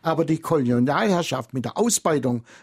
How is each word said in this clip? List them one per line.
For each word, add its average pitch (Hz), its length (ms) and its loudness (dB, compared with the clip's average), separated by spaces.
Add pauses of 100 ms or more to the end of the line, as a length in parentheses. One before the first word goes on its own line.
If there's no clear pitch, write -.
aber 160 240 0
die 156 140 0
Kolonialherrschaft 143 1120 0
mit 131 100 -4
der 127 140 -8
Ausbeutung 147 680 0 (200)